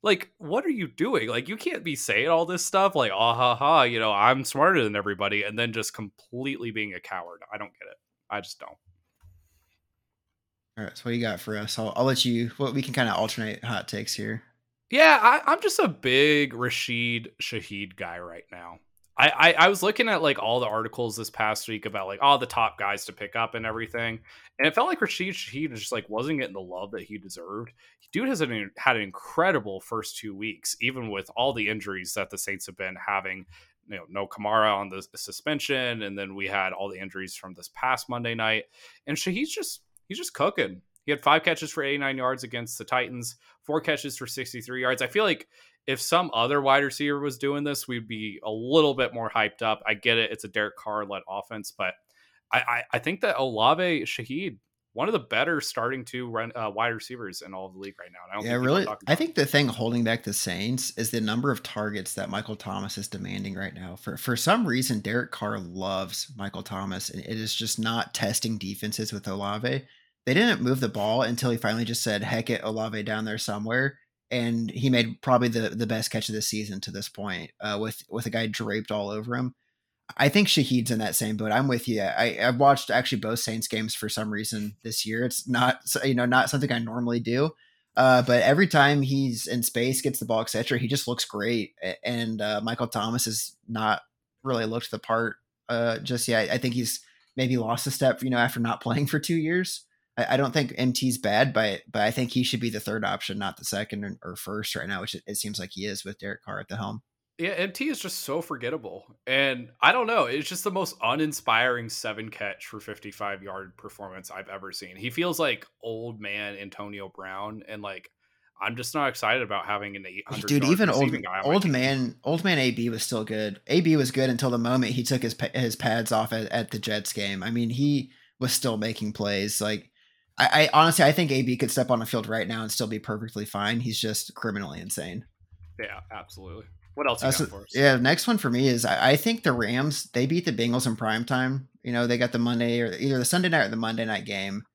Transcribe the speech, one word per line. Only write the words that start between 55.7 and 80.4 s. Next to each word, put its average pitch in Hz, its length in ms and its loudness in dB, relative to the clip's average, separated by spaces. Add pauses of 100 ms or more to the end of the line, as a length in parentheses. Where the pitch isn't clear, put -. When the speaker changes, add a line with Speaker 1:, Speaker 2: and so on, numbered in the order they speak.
Speaker 1:
two 123 240 -8
run, 113 260 -2
uh, 113 200 -2
wide 113 140 0
receivers 113 520 -8
in 95 140 -14
all 95 100 -8
of 95 80 -12
the 95 60 -18
league 98 200 -12
right 90 140 -18
now. 90 120 -20
And 90 80 -14
I - 20 -8
don't 104 100 -6
Speaker 2:
Yeah, 117 60 -2
Speaker 1:
think 123 100 2
people 127 60 0
are 147 100 4
Speaker 2:
really. - 80 2
Speaker 1:
talking 107 240 -6
Speaker 2:
I 143 40 4
Speaker 1:
about 165 60 4
Speaker 2:
think 330 120 -2
Speaker 1:
it. - 60 -6
Speaker 2:
the 143 100 4
thing 143 220 4
holding 117 360 0
back 113 200 0
the 101 100 -6
Saints 104 640 -2
is 113 120 -2
the 113 120 0
number 117 280 0
of 110 120 -6
targets 104 520 -6
that 98 140 -6
Michael 107 280 -6
Thomas 98 420 -8
is 101 100 -8
demanding 98 460 -8
right 92 200 -8
now. 90 220 -12
For, - 220 -10
for 120 180 0
some 202 320 2
reason, 120 320 0
Derek 107 300 -2
Carr 104 280 -6
loves 92 800 -4
Michael 98 260 -8
Thomas, 95 460 -6
and - 160 -10
it - 60 -10
is 110 240 -4
just 113 240 -4
not 113 340 -2
testing 110 460 -2
defenses 104 520 -6
with 101 160 -8
Olave. 104 600 -4 (400)
They 127 80 2
didn't 220 260 4
move 127 200 2
the 113 100 0
ball 110 320 0
until 120 260 0
he 117 80 2
finally 113 300 0
just 117 160 -4
said, 104 200 0
"Heck 113 280 -2
it, 113 120 0
Olave 110 420 -4
down 110 200 -4
there 107 140 -6
somewhere." 113 600 -2 (320)
And 117 400 0
he 127 200 0
made 117 320 2
probably 123 260 4
the, 113 220 0
the 110 160 -2
best 113 240 -2
catch 107 180 -4
of 107 60 -6
the 107 80 -4
season 104 400 -4
to - 80 -10
this 98 180 -8
point, 95 440 -8 (100)
uh, 104 180 -2
with, 110 300 -4
with 117 160 -4
a 107 40 -4
guy 113 160 0
draped 107 440 -4
all 104 180 -2
over 110 260 -6
him. 127 200 -4 (640)
I 139 100 6
think 202 200 6